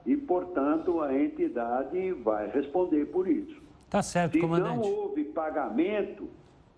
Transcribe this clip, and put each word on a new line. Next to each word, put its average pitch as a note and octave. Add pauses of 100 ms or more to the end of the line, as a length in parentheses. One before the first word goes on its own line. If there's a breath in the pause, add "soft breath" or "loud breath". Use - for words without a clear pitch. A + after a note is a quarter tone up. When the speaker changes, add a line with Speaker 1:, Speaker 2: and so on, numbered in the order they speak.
Speaker 1:
e, C3+
portanto, E3
a C#3
entidade D3
vai G#2+
responder D3+
por F#3
isso. - (340)
Speaker 2:
Tá G3+
certo, F3
Speaker 1:
Se F3
Speaker 2:
comandante. F3 (100)
Speaker 1:
não G3+
houve G#3+
pagamento, D#3+ (500)